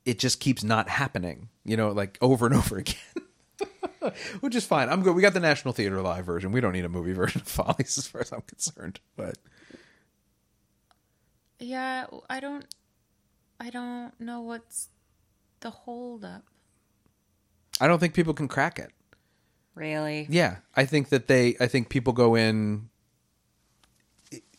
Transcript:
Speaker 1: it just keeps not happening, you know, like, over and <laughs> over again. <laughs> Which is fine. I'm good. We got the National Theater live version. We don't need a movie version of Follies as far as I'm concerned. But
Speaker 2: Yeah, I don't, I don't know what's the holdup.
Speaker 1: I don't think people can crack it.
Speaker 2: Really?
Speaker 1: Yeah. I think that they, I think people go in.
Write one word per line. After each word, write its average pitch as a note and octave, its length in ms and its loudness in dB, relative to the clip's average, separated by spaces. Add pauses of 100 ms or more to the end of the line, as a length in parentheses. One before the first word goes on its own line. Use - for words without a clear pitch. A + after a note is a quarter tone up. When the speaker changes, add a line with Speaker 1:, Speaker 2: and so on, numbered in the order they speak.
Speaker 1:
it A#2+ 160 0
just - 200 2
keeps B2+ 220 0
not A2 260 2
happening, F#2 600 -4 (160)
you A2 120 0
know, G#2+ 140 2
like, G2+ 300 -2
over B2+ 260 6
and B2 80 4
<laughs> - 20 6
over - 220 0
again. - 160 -4 (680)
<laughs> - 800 -8
Which C4 140 -2
is A#3+ 120 0
fine. C3+ 240 2
I'm F#3 120 2
good. F3+ 140 6
We F3+ 60 4
got G3+ 100 8
the F#3 80 0
National D3 320 2
Theater G2 300 0
live F2+ 240 -2
version. F2+ 260 -2
We B2 80 2
don't G#2 140 2
need F2+ 100 -2
a E2+ 60 -4
movie F2 240 -2
version F#2 260 0
of - 80 -12
Follies - 480 -2
as C3+ 100 -6
far - 140 -10
as A#2+ 120 -6
I'm A#2 100 -10
concerned. - 580 -10 (160)
But F#2+ 220 -10 (2250)
Speaker 2:
Yeah, C4 480 -6 (220)
I C4 120 -8
don't, C#4+ 260 -10 (960)
I A#3 100 -12
don't A#3+ 500 -10
know A#3+ 200 -12
what's A#3 480 -12 (720)
the A#3 100 -10
holdup. A#3 720 -14 (1400)
Speaker 1:
I C3 60 4
don't E3+ 120 6
think E3 160 0
people D#3+ 200 0
can C#3+ 140 -4
crack C#3+ 300 -2
it. - 120 -14 (840)
Speaker 2:
Really? D3+ 540 -6
Speaker 1:
Yeah. C#3+ 280 2 (200)
I C3+ 80 6
think C3+ 240 0
that C3 180 2
they, B2+ 340 6
I B2+ 60 2
think A#2+ 220 0
people B2+ 240 0
go A#2 220 6
in. A2 560 2 (1700)